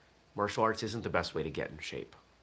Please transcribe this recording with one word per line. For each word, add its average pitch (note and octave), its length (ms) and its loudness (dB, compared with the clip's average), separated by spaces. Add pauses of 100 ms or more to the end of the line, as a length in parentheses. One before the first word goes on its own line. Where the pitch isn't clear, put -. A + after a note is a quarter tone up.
(360)
Martial G#2 280 2
arts A2 200 4
isn't G#2+ 200 -2
the F#2+ 60 -2
best - 260 2
way D#2 80 0
to D#2 60 -2
get - 200 -4
in - 100 -12
shape. - 360 -8 (260)